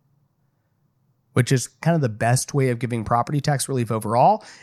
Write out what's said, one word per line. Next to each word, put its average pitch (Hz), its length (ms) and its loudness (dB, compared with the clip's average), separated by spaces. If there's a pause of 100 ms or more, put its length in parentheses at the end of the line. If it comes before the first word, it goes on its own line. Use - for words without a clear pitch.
(1300)
which 127 200 2
is 127 160 0
kind - 260 -2
of 160 80 2
the 123 80 0
best 117 420 0
way 135 160 0
of 117 100 -2
giving 117 240 -4
property 120 380 0
tax 139 260 -2
relief 123 240 -2
overall. 120 540 2 (180)